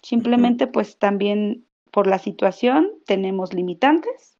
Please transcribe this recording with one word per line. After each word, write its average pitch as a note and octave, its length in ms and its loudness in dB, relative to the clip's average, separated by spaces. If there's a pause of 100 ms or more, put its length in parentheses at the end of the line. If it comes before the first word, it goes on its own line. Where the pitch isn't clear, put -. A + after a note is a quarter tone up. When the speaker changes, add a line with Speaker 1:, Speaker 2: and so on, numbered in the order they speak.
Speaker 1:
Simplemente, A#3+ 600 0
Speaker 2:
Ujú. B3+ 80 -14
Speaker 1:
pues, G#3+ 240 -4
también G#3 680 -2 (260)
por G3 160 2
la F#3+ 120 2
situación A#3+ 720 0 (140)
tenemos F#3+ 480 -2
limitantes C4+ 880 -2